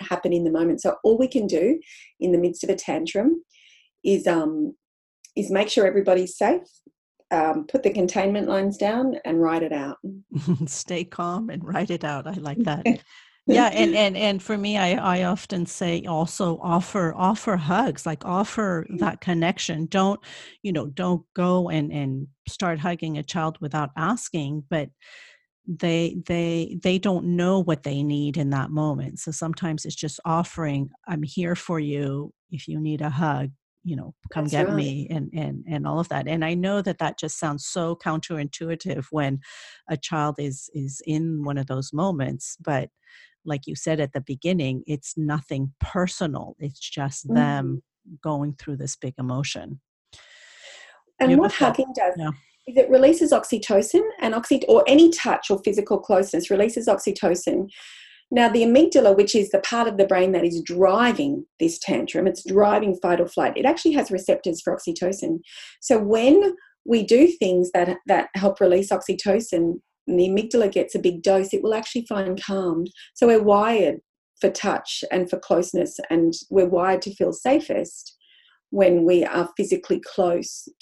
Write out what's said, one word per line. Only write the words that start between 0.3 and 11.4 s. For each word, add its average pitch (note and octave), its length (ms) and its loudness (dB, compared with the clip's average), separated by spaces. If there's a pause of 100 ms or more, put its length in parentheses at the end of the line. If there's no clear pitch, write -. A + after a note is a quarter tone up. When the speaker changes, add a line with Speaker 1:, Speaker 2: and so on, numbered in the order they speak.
Speaker 1:
in E3+ 100 0
the E3 80 0
moment. E3 300 0
So - 240 -2
all A3+ 120 6
we C4 120 2
can G#3+ 180 -2
do G#3+ 320 2 (400)
in F3+ 140 0
the F3 40 4
midst F3 280 -2
of - 40 -8
a - 60 2
tantrum F3+ 680 -2 (600)
is, F#3 240 2
um, D#3 480 0 (640)
is G3 140 -4
make G#3 180 0
sure G3+ 180 4
everybody's F#3 500 2
safe, D4 260 0 (680)
um, D#3+ 340 0
put - 180 -4
the G3 100 0
containment G3+ 560 -2
lines G3 280 -2
down A#3 460 -2
and E3 180 0
write E3 220 0
it D#3 80 -4
out. C#3+ 260 -6 (320)
Speaker 2:
<laughs> E3 360 -2
Stay F3+ 400 -8
calm F3+ 440 -6